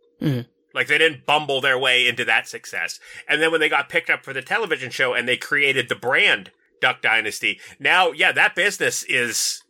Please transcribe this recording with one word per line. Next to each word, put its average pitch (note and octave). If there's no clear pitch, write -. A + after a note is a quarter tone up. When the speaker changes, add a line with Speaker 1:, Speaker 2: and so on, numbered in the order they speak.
Speaker 1:
Mm-hmm. C3
Speaker 2:
Like, B2+
they D3
didn't D#3
bumble C#3+
their C3
way B2+
into A#2+
that A2+
success. -
And D3+
then E3
when D#3+
they D#3
got C#3+
picked E3+
up D3+
for C3+
the C3
television D#3
show B2+
and A#2+
they B2
created C#3
the B2
brand C3+
Duck B2+
Dynasty, A2
now, E3
yeah, D#3+
that D#3+
business F3
is, A#2+